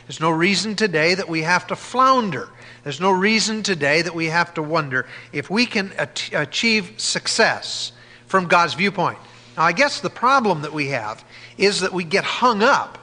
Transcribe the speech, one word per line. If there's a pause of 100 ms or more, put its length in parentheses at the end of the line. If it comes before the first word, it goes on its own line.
There's
no
reason
today
that
we
have
to
flounder. (360)
There's
no
reason
today
that
we
have
to
wonder (260)
if
we
can
at-,
achieve
success (360)
from
God's
viewpoint. (380)
Now,
I
guess
the
problem
that
we
have (340)
is
that
we
get
hung
up